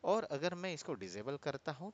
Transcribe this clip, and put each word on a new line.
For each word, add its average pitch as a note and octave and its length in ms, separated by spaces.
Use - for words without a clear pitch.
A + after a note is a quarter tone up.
और G#3+ 200
अगर D#3+ 320
मैं F3+ 180
इसको D#3 200
disable G#2 440
करता C#3 340
हूँ, E3 220